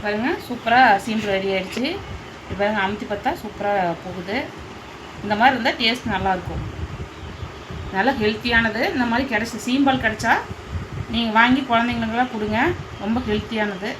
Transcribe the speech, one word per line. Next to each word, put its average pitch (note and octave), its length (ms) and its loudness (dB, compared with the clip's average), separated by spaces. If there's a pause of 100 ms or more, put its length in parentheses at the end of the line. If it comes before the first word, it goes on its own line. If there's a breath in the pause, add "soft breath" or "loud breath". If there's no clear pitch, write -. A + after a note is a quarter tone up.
பாருங்க, G#3+ 260 0 (160)
சூப்பரா A#3+ 340 4 (240)
சீம்பு G#3+ 280 -2
ரெடி F#3+ 220 0
ஆயிடுச்சு. F#3+ 300 -2 (600)
இது F#3 160 -6
பாருங்க, G#3 240 4
அமுத்தி G#3 260 -2
பார்த்தா G#3 200 0 (120)
சூப்பரா G3+ 300 -2 (320)
போகுது. F#3 320 -6 (880)
இந்த G#3 140 2
மாதிரி C4 160 8
இருந்தா A#3+ 260 0
டேஸ்ட் A#3 340 0
நல்லாயிருக்கும். F#3 500 0 (1300)
நல்லா B3 160 4 (100)
ஹெல்த்தியானது. A3+ 600 2 (120)
இந்த B3 180 2
மாதிரி C4 200 2
கிடைச்ச-, A3 340 -2
சீம்பால் C4 380 4
கிடைச்சா A3+ 300 2 (800)
நீங்க A#3 160 0 (100)
வாங்கி B3+ 200 6 (100)
குழந்தைங்களுக்கெல்லாம் A#3 640 2
கொடுங்க. G#3+ 240 0 (440)
ரொம்ப A3 160 0 (100)
ஹெல்த்தியானது. G#3 720 -2